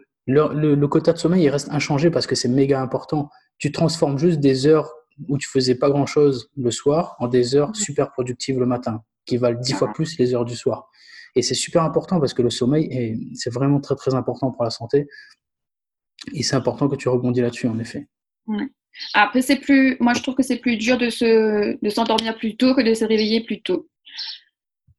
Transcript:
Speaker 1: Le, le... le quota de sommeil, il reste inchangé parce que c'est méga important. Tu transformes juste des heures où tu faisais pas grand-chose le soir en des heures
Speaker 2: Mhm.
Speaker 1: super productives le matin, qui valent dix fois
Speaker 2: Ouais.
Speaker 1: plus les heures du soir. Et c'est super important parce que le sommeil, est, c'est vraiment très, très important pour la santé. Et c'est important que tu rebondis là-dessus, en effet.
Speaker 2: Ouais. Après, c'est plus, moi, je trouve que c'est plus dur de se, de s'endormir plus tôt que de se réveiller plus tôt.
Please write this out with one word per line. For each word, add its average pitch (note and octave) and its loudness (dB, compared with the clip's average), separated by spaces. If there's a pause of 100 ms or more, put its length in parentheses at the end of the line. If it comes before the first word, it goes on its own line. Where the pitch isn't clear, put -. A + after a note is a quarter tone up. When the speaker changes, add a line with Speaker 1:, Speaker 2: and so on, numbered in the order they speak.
(260)
Speaker 1:
Le, C#3+ 2
le... D3+ 2
le C#3+ 2
quota D#3+ 2
de - -12
sommeil, F3 2
il C#3+ 6
reste C#3 -2
inchangé D3 0
parce B2+ 0
que - -4
c'est A#2+ -2
méga C3+ 2
important. C#3+ -4 (280)
Tu D3 -2
transformes D#3 0
juste E3 2
des C3+ 4
heures D#3 4 (360)
où C#3 -2
tu - -10
faisais B2+ 0
pas C#3+ 0
grand-chose C#3 2
le A#2+ -2
soir D3 0
en B2 -2
des B2 2
heures D3 2
Speaker 2:
Mhm. G#3+ -8
Speaker 1:
super C#3+ -4
productives B2+ -6
le B2 0
matin, A#2+ -4 (220)
qui B2 -2
valent A#2+ 0
dix B2+ -4
fois - 0
Speaker 2:
Ouais. G#2+ -10
Speaker 1:
plus - -6
les B2 2
heures A#2+ 0
du A#2+ -8
soir. - -6 (460)
Et A#2+ 2
c'est - -2
super - 0
important D#3+ 0
parce C3+ 0
que - -2
le A#2+ 2
sommeil, C#3+ 0
est, A#2 -4 (180)
c'est B2 -8
vraiment C#3 2
très, C#3+ -4
très C3+ -2
important B2 -2
pour A#2+ -4
la A2+ -2
santé. C#3+ -2 (1300)
Et C3+ -4
c'est - -2
important B2+ -2
que C#3+ -6
tu - -6
rebondis B2 0
là-dessus, A#2+ -2
en A2+ -4
effet. - -10 (380)
Speaker 2:
Ouais. G#3 -6 (440)
Après, G#3 2
c'est C4+ 2
plus, C4 4
moi, A#3+ 4
je A#3+ -2
trouve C4 -6
que C4+ 2
c'est B3+ -2
plus A#3+ -2
dur A#3 0
de A#3+ 0
se, A3 2
de G#3+ -2
s'endormir A3+ 0
plus A3 -6
tôt B3+ 4
que C4+ 2
de A3+ 4
se A3+ -2
réveiller A3 2
plus - -8
tôt. - -4 (1120)